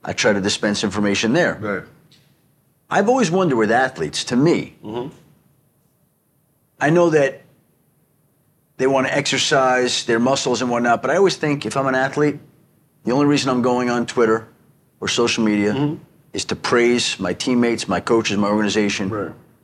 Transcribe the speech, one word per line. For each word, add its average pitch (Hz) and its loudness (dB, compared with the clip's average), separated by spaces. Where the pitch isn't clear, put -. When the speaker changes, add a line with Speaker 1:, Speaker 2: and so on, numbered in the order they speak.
Speaker 1:
I - -8
try 110 2
to 101 0
dispense 104 -2
information 104 0
there. 143 0
Speaker 2:
Right. 101 -6
Speaker 1:
I've 202 2
always 247 2
wondered 175 2
with 107 2
athletes, 117 -2
to 127 -2
me, 143 2
Speaker 2:
Mm-hmm. 120 -10
Speaker 1:
I 143 0
know 170 4
that 143 0
they 131 0
wanna 135 2
exercise 131 0
their 117 2
muscles 123 0
and 123 -2
whatnot, 120 0
but 127 -4
I 156 2
always 185 2
think 147 -2
if 110 -4
I'm 135 0
an 131 0
athlete, 143 0
the 117 -2
only 143 2
reason 139 2
I'm 127 0
going 123 0
on 120 -2
Twitter 110 0
or 101 -6
social 117 0
media 104 2
Speaker 2:
Mm-hmm. 147 -2
Speaker 1:
is 98 -8
to - -6
praise 120 0
my 92 -2
teammates, 120 -2
my 101 -2
coaches, 110 0
my 101 0
organization, 104 -2
Speaker 2:
Right. 98 -6